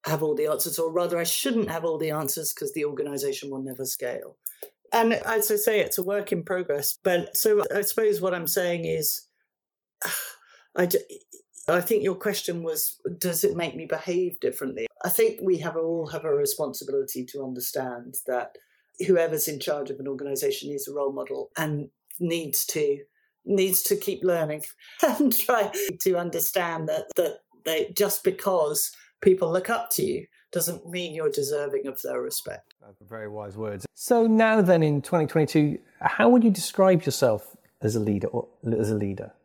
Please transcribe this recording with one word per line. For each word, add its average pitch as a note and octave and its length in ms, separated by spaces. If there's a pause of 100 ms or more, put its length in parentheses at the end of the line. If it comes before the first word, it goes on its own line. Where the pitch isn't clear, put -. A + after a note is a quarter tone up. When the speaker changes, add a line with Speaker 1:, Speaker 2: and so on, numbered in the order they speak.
Speaker 1:
have D3+ 180
all D3+ 120
the D3 120
answers, D3+ 320
or E3 140
rather E3+ 260
I E3+ 60
shouldn't A3+ 460
have E3 140
all D#3+ 140
the D#3 120
answers D3+ 420
'cause C#3+ 200
the D3+ 120
organisation C#3+ 680
will C3+ 120
never C3 220
scale. - 520 (560)
And A3+ 200
as A3 380
I G#3+ 60
say, G#3 240
it's - 180
a F#3+ 40
work G3+ 300
in F3 120
progress. E3+ 580
But F3 340
so G#3 340
I G3+ 120
suppose G#3 380
what F3+ 140
I'm E3+ 120
saying F3 380
is, D#3+ 420 (760)
<sighs> - 760
I F3+ 100
d-, - 360 (460)
I E3+ 140
think F#3+ 200
your F3+ 120
question F#3 480
was, D#3+ 360 (200)
does E3+ 260
it E3+ 120
make E3+ 200
me E3 80
behave F3 560
differently? B2 460 (180)
I F3+ 60
think A3 320
we F#3 160
have, D#3+ 180
all E3 320
have D3+ 160
a D#3 100
responsibility C#3 920
to C3+ 180
understand B2+ 720 (100)
that B2 300 (500)
whoever's E3 420
in D3 120
charge D3 300
of C#3 100
an C3+ 80
organisation C#3 640
is C#3 180
a C#3 60
role C#3 180
model C3+ 440
and D3+ 340 (280)
needs E3 480
to, C#3+ 380 (400)
needs F#3+ 380
to - 140
keep - 280
learning D#3 400 (200)
<laughs> - 180
and C4 340
try A3+ 340 (300)
to F#3 160
understand E3+ 720
that, D#3 280
that E3+ 240 (240)
they, D#3+ 300
just F#3+ 300
because F3+ 680 (300)
people F#3 320
look F#3 180
up - 200
to - 140
you - 220 (260)
doesn't E3+ 360
mean F3 260
you're D#3 160
deserving C#3 560
of C3+ 160
their C3 200
respect. - 580
Speaker 2:
That's G#2 280
very A2 200
wise G#2 280
words. G#2+ 380
So A#3 320
now A3 360
then, E3+ 200
in D3 200
twenty D#3+ 240
twenty-two, D3+ 520 (220)
how - 300
would B3 140
you A#3 60
describe F#3+ 520
yourself A#2+ 540 (260)
as A2 140
a A2+ 40
leader G#2 280
or A#2+ 200 (300)
as G#2+ 120
a A2 40
leader? G2 380 (120)